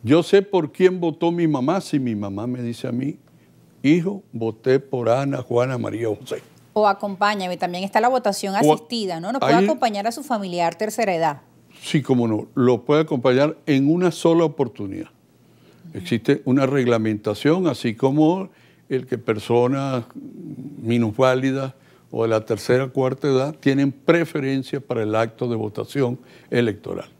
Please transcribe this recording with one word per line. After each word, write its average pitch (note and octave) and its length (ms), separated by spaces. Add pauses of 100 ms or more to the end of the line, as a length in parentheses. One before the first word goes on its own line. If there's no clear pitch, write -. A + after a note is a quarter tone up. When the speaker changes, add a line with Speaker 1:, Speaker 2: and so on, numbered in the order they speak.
Speaker 1:
Yo D3+ 200
sé G3 180
por F3+ 300
quién F#3 300
votó E3+ 300
mi E3+ 160
mamá, D3+ 340
si D#3 180
mi A#2+ 160
mamá G2+ 320
me B2 140
dice A#2+ 260
a B2 40
mí, C3 260 (680)
"Hijo, F3 480
voté A2+ 480
por A#2+ 300
Ana, C3+ 320
Juana, B2 360
María A2 320
o G#2 60
José". - 280 (340)
Speaker 2:
O G#3+ 100
acompáñame, G3 720
también F3+ 280
está A3 160
la A#3+ 80
votación G3+ 440
Speaker 1:
O G3+ 40
Speaker 2:
asistida, E3+ 600
¿no? F#3 120
Nos C4 80
puede - 160
Speaker 1:
ahí F4+ 80
Speaker 2:
acompañar A3+ 440
a A#3 40
su C4+ 120
familiar F3 520
tercera G#3 400
edad. D#3+ 260 (400)
Speaker 1:
Sí, D3+ 200
cómo B2 260
no, A2 260
lo B2 300
puede D3+ 180
acompañar C#3 640
en C#3 240
una F3 220
sola E3 320
oportunidad. G#2 680 (840)
Existe A#2+ 520
una C3+ 200
reglamentación, A#2+ 1000
así A#2+ 280
como D#3 540 (400)
el C3 180
que A#2+ 100
personas B2 880 (760)
minusválidas B2+ 920 (380)
o A2+ 120
de A2+ 60
la A2 160
tercera B2 380
o C3 80
cuarta C3+ 360
edad C3 280
tienen C#3 360
preferencia C#3 880
para A#2 220
el G#2+ 120
acto A2+ 320
de A#2+ 80
votación A2 640 (320)
electoral. G2 580 (100)